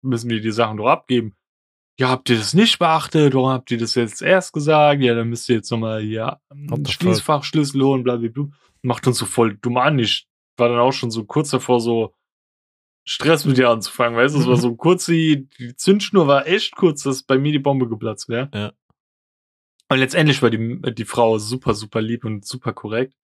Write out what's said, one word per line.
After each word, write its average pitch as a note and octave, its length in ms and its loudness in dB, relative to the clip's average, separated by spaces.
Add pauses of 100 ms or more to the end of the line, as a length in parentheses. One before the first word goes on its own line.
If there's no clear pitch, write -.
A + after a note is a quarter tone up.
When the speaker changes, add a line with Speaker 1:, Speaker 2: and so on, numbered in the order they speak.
Speaker 1:
Müssen A#2+ 260 -4
wir A2 120 -2
die A2 100 -4
Sachen G#2+ 260 -2
doch G#2+ 100 -2
abgeben?“ B2 480 0 (640)
„Ja, C3 100 2
habt B2+ 220 -2
ihr A#2 60 4
das G#2+ 180 -4
nicht A3+ 240 4
beachtet? D#3 560 2
Warum C3 160 2
habt B2+ 180 -6
ihr A#2+ 80 -2
das A2+ 180 -4
jetzt A#2 280 -2
erst F3+ 300 2
gesagt? D3 480 2
Ja, A#2+ 120 2
dann A#2 160 -2
müsst A#2 180 -8
ihr A#2 100 2
jetzt - 140 -6
noch A#2 60 -2
mal A2 240 -4
hier A2 380 -6 (100)
einen C#3+ 220 -14
Speaker 2:
What - 80 -4
the D3 60 -6
fuck? - 80 -6
Speaker 1:
Schließfachschlüssel C#3+ 920 -2
holen, C3+ 200 2
blablabla.“ A#2+ 440 -4 (340)
Macht A#2+ 260 -2
uns B2 120 0
so A2+ 80 -6
voll A2 340 0
dumm A#2+ 160 -2
an. C#3 220 2
Ich - 280 -2 (300)
war A#2+ 120 4
dann A#2+ 100 0
auch B2+ 140 4
schon A#2+ 180 -6
so A2+ 120 -6
kurz D3+ 280 -2
davor, B2 280 2
so A2+ 360 -2 (880)
Stress D3 420 0
mit C3+ 120 2
ihr B2+ 100 6
anzufangen, A#2 480 0
weißt C3+ 200 2
du? C#3+ 60 2
Es A#2+ 60 0
war B2 80 4
Speaker 2:
<laughs> - 20 4
Speaker 1:
so A#2+ 180 0
kurz, F3 320 2
die, D#3 400 2 (100)
die B2 180 -16
Zündschnur G3 520 2
war C#3 180 4
echt G3 300 -2
kurz, D#3 260 2
dass C3 220 -4
bei C3+ 160 2
mir D3 120 0
die D3 60 0
Bombe C3+ 320 0
geplatzt A2 400 -8
wäre. B2 240 -6
Speaker 2:
Ja. G#2 200 -8 (1160)
Speaker 1:
Und C3 80 2
letztendlich C#3 460 2
war A2+ 80 4
die, A2+ 280 -4 (140)
die A2 120 -8
Frau A2+ 340 2
super, A#2 340 -4
super G#2+ 260 -6
lieb A2+ 260 -6
und G#2+ 200 -8
super B2+ 280 -10
korrekt. A#2 500 -6